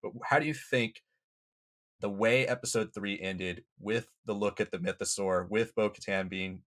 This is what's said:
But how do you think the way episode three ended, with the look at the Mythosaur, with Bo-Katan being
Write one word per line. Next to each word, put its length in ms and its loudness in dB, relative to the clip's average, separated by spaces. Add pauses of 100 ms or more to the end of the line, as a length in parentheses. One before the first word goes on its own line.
But 100 -8 (100)
how 160 4
do 60 2
you 80 -2
think 500 -2 (960)
the 100 -2
way 360 4
episode 460 0
three 260 -4
ended, 460 -4 (160)
with 280 -2 (180)
the 80 0
look 260 0
at 100 0
the 80 -6
Mythosaur, 720 0
with 260 0
Bo-Katan 540 0
being 380 -6